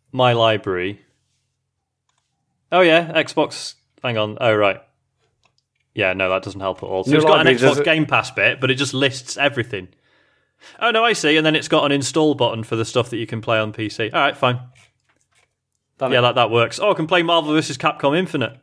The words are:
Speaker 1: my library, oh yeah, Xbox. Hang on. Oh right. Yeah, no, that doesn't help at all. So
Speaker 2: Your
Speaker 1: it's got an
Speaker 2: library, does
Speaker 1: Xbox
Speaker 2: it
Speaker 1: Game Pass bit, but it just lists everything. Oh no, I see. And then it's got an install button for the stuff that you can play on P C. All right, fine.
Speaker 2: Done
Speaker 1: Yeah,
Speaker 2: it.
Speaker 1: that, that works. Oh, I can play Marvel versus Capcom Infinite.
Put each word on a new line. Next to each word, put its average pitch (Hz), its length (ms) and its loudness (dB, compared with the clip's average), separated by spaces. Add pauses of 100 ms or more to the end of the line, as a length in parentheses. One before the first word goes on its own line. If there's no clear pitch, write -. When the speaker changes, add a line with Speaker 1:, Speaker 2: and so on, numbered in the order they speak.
(120)
Speaker 1:
my 127 220 2
library, 104 640 0 (1700)
oh 175 100 4
yeah, 165 320 4
Xbox. - 640 -4 (280)
Hang 120 140 -4
on. 107 220 -4
Oh 117 160 2
right. 101 260 2 (1120)
Yeah, 95 200 0
no, 95 160 -2
that 92 140 -2
doesn't 98 180 -12
help 95 220 -4
at - 40 -12
all. 92 160 -4
So 131 80 -2
Speaker 2:
Your 151 80 6
Speaker 1:
it's 156 60 2
got 156 80 6
an 151 120 6
Speaker 2:
library, 127 120 4
does 135 200 4
Speaker 1:
Xbox 143 40 -2
Speaker 2:
it - 40 0
Speaker 1:
Game 160 200 2
Pass 120 260 -2
bit, 113 300 0
but 127 100 0
it 127 40 0
just 139 180 -4
lists 131 440 -4
everything. 117 520 -4 (920)
Oh 233 100 0
no, 220 120 2
I 233 100 2
see. 156 240 2
And 156 80 0
then 156 100 2
it's - 120 -4
got 151 180 2
an 143 60 0
install 143 440 0
button 113 280 -2
for - 120 -4
the 113 100 -2
stuff - 240 -2
that 113 80 -8
you 117 100 -6
can 113 140 -8
play 113 180 0
on 107 140 -4
P 110 160 -8
C. 107 220 -6
All 170 80 -2
right, 139 180 0
fine. 127 220 0 (1400)
Speaker 2:
Done 131 160 -4
Speaker 1:
Yeah, 123 60 4
Speaker 2:
it. - 40 2
Speaker 1:
that, 120 120 0
that 117 160 2
works. 117 280 0
Oh, 208 120 0
I - 20 2
can 160 140 -2
play 175 160 2
Marvel 165 300 0
versus 147 240 -2
Capcom 147 400 0
Infinite. 151 460 -4